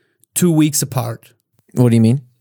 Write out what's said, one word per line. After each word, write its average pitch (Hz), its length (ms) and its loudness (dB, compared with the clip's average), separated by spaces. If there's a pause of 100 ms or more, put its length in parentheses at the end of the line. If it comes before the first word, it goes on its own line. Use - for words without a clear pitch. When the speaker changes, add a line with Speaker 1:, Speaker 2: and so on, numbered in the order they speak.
(340)
Speaker 1:
two 180 160 0
weeks 156 320 0
apart. 120 520 -10 (400)
Speaker 2:
What 123 160 2
do 113 40 2
you 117 60 2
mean? 113 220 2 (180)